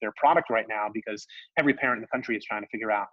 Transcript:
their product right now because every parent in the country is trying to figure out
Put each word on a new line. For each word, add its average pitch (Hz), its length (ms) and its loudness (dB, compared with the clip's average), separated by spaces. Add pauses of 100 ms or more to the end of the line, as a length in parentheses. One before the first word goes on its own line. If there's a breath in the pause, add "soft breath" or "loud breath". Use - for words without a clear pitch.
their 107 140 -4
product 160 340 4
right 113 180 2
now 107 240 -2
because 107 320 -8 (320 loud breath)
every 143 160 4
parent 127 260 0
in 113 40 -10
the 113 60 -12
country 120 280 -2
is 101 80 -8
trying 104 180 -6
to 101 60 -14
figure 110 220 -4
out 104 220 0